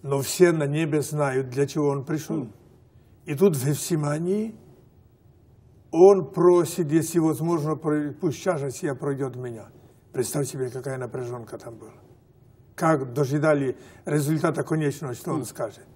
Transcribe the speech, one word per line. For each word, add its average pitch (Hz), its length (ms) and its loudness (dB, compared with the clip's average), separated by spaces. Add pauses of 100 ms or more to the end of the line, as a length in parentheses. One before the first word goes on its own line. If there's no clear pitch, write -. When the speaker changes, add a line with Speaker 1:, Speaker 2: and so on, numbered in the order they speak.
Speaker 1:
Но 139 180 0
все 175 300 4
на 156 160 0
небе 151 340 0
знают, 135 480 -2
для 139 180 0
чего 147 220 0
он 139 160 -2
пришел. 156 320 -4
Speaker 2:
М. 127 160 -8 (720)
Speaker 1:
И 151 100 -4
тут 180 200 4
в 127 120 -2
Гефсимании 170 880 -2 (1400)
он 185 400 8
просит, 175 600 2
если 156 280 2
возможно, 156 560 0
про-, 147 460 -2
«Пусть 156 200 -2
чаша 143 300 -2
сия 143 240 -6
пройдет 135 400 -6
меня». 117 320 -12 (460)
Представь 131 340 -2
себе, 131 220 -6
какая 131 280 -8
напряженка 120 600 -10
там - 180 -16
была. 110 160 -20 (840)
Как 135 380 0
дожидали 143 640 2 (300)
результата 151 580 0
конечного, 147 500 -2
что - 180 -8
он - 80 -2
Speaker 2:
М. 123 60 -6
Speaker 1:
скажет. - 400 -10 (100)